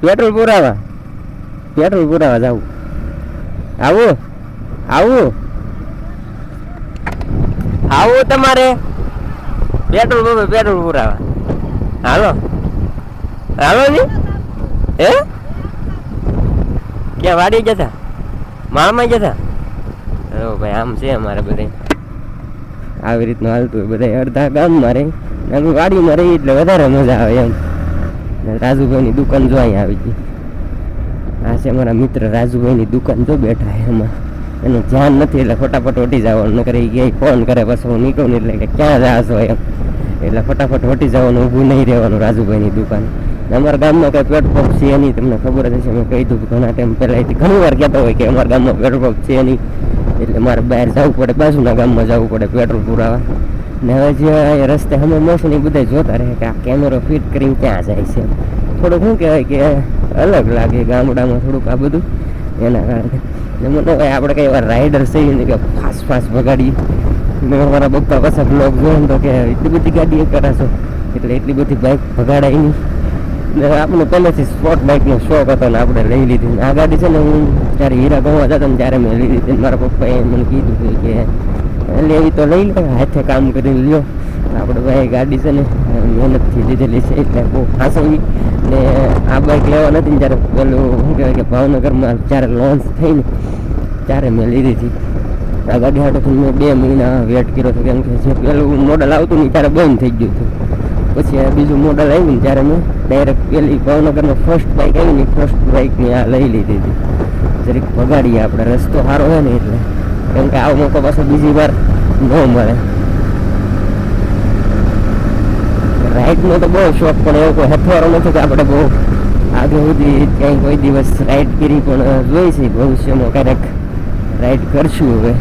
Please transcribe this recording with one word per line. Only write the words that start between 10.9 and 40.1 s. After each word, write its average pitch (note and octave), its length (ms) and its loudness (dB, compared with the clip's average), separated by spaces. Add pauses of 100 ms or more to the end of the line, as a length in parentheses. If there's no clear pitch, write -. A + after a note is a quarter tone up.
હાલો. F3+ 200 2 (1300)
હાલો B3 320 2
જી. A#4 60 2 (1000)
હે? F#3 100 4 (2000)
ક્યાં E3+ 160 0
વાડી G3+ 260 2
ગયા A3 120 0
તા? D3 160 -6 (840)
મામા G3+ 320 0
ગયા A#3 140 0
તા? - 1300 -6
ઓ A2 100 -6
ભાઈ, G#2 160 -4
આમ A2+ 220 -4
છે C3+ 160 -6
અમારે G#2+ 300 -4
બધે. G#2 260 -4 (1400)
આવી A#2 200 -2
રીતનું A2+ 280 -4
હાલતું A2 360 -4
હોય. A2 100 -4
બધા A#2+ 220 -2
અડધા C3 280 -2
ગામમાં D3 460 2
રહે C3+ 100 -2 (460)
ને B2+ 60 -2
અમે D3+ 140 0
વાડીમાં E3 460 2
રહીએ F3 180 4
એટલે C3+ 180 0
વધારે D#3+ 340 2
મજા C3 280 2
આવે A2+ 200 0
એમ. A#2 180 2 (920)
ને A2 140 -4
રાજુભાઈની C3 540 0
દુકાન C3+ 360 0
જો C3 80 2
અહીંયા A2 260 2
આવી F#2+ 120 -2
ગઈ. - 180 -6 (1400)
આ - 40 -2
છે C3 140 -2
અમારા B2 220 0
મિત્ર B2 280 -2
રાજુભાઈની A#2 640 0
દુકાન B2 380 -2
જો D3+ 120 -2
બેઠા A#2 280 -2
છે G#2 240 -4
એમાં. A2+ 200 -2 (560)
એનું A#2+ 260 0
ધ્યાન C#3 220 2
નથી C#3+ 260 2
એટલે A#2+ 160 0
ફટાફટ B2+ 440 -2
વટી B2 220 0
જવાનું. G#2+ 360 0
નકર A#2+ 200 -2
ઈ A#2+ 120 0
કે B2 220 0
ફોન B2+ 340 0
કરે A#2+ 200 0
પછી A#2+ 240 -2
હું A#2 140 0
નીકળું C3+ 280 0
ને A#2+ 60 0
એટલે A2+ 160 -2
કે G#2 140 -4
"ક્યાં D3+ 340 2
જાઓ B2 220 2
છો?" G#2+ 160 0
એમ. A#2 180 0 (680)